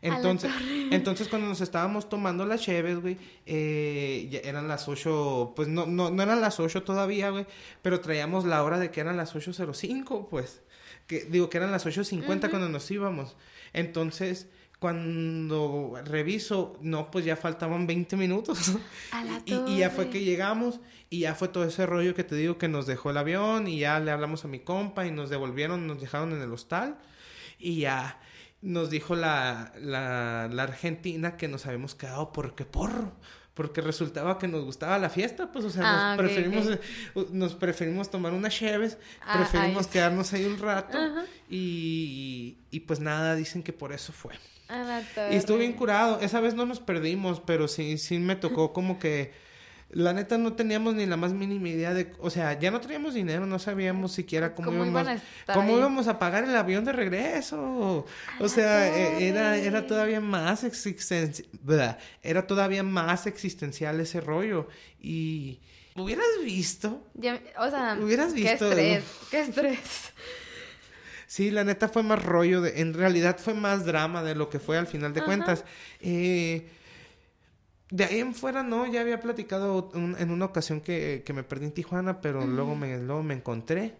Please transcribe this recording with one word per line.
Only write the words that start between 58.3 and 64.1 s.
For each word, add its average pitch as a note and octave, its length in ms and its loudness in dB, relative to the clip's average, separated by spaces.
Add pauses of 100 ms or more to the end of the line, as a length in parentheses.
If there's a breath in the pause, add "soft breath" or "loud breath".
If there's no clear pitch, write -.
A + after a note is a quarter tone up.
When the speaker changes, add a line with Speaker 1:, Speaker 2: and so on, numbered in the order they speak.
Speaker 1:
A - 0 -
Speaker 2:
O - 40 0
Speaker 1:
la G#3 60 4
Speaker 2:
sea, G#3+ 380 6 (100)
e-, F3+ 320 4
era, G#3+ 220 4
Speaker 1:
torre. G3+ 160 2
Speaker 2:
era G#3+ 200 2
todavía G#3+ 320 2
más G3+ 440 2
existen-, F3+ 840 -2 (160)
bla, C3+ 380 4 (240 loud breath)
era F#3 240 0
todavía G3 340 2
más F3+ 460 0
existencial D#3 760 -4
ese E3 180 -2